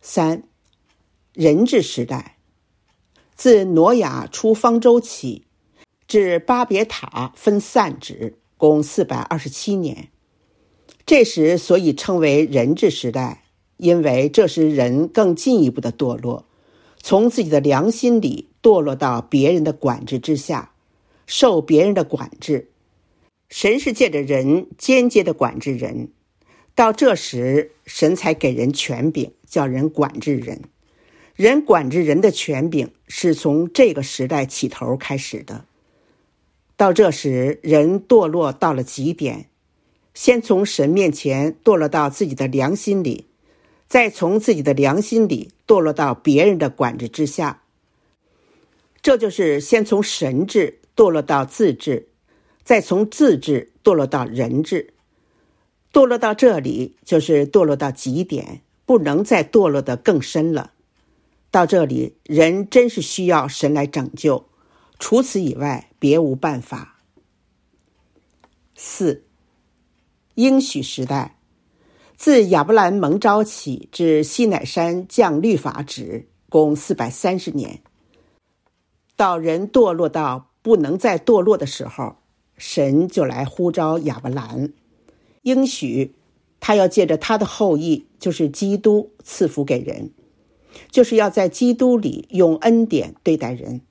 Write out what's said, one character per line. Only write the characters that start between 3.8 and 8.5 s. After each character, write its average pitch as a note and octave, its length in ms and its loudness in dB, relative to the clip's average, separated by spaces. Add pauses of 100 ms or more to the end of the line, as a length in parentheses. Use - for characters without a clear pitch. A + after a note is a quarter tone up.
亚 C#3 320 -4
出 - 280 0
方 A#3 260 0
舟 A#3+ 200 6
起， - 440 -12 (640)
至 F#3 300 2
巴 B3 260 0
别 G#3+ 200 0
塔 - 520 -10
分 G#3 240 0
散 F3+ 400 -2
止， - 380 -12 (180)